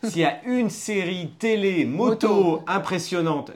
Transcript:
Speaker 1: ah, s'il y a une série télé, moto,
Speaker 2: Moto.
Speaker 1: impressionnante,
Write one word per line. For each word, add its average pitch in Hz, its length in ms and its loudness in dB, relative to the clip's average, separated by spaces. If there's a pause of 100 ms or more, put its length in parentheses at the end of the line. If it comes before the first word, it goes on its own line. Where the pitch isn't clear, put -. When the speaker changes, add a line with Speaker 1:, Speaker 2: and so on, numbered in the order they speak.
Speaker 1:
ah, 226 40 -4
s'il 165 120 -2
y - 40 4
a - 200 0
une 247 260 0
série 185 680 -4
télé, 196 440 2
moto, 220 440 2
Speaker 2:
Moto. 185 400 4
Speaker 1:
impressionnante, 170 880 -2